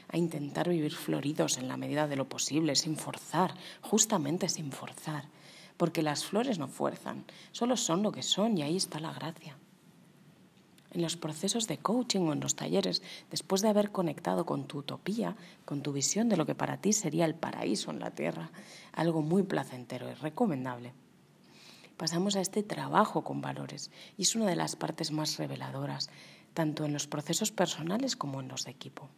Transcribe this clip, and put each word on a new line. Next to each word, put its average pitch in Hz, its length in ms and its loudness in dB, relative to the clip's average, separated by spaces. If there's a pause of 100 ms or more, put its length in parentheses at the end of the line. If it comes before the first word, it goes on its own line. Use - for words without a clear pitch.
a - 80 0
intentar 156 520 2
vivir 156 240 2
floridos 151 640 0
en 127 100 -4
la 131 100 -4
medida 143 300 0
de 143 100 -2
lo 135 120 -2
posible, 147 460 2
sin 151 220 2
forzar, - 580 0 (260)
justamente 180 640 2
sin 151 240 -4
forzar, 143 520 -8 (520)
porque 165 280 2
las 147 200 2
flores 226 360 0
no 139 80 -2
fuerzan, - 580 -4 (260)
solo 233 260 2
son 175 260 2
lo 202 80 2
que 131 100 -6
son 202 380 2
y - 20 0
ahí 151 160 2
está 156 220 -2
la 160 120 -6
gracia. 143 460 -10 (1300)
En 175 100 0
los 165 160 0
procesos 196 500 -2
de - 100 -2
coaching 214 440 2
o 156 120 4
en 143 60 0
los 139 160 0
talleres, - 480 2 (260)
después 190 320 0
de 220 60 6
haber 208 240 6
conectado 180 540 0
con 139 220 -2
tu 143 120 -6
utopía, 143 560 -4 (300)
con 143 180 -4
tu 147 80 -2
visión 190 380 2
de 196 80 6
lo 151 80 4
que 147 100 0
para 143 220 0
ti 202 160 2
sería 165 320 2
el 160 100 2
paraíso - 560 -2
en 143 80 -6
la - 120 -6
tierra, 165 400 -4 (420)
algo 160 280 2
muy 170 220 4
placentero 127 680 -4
y 123 40 -10
recomendable, 131 800 -2 (1040)
Pasamos 175 380 2
a 190 60 2
este 196 200 0
trabajo 156 640 2
con 143 180 -4
valores 139 480 -6 (280)
y 196 40 -2
es 180 140 4
una 226 100 2
de 175 100 4
las 160 200 0
partes 156 360 -4
más 151 260 -2
reveladoras, 139 720 -6 (420)
tanto 151 320 0
en 147 80 0
los 143 140 -2
procesos 170 440 0
personales 185 640 0
como 135 240 -4
en 131 80 -6
los 131 180 -6
de - 60 -12
equipo. - 460 -14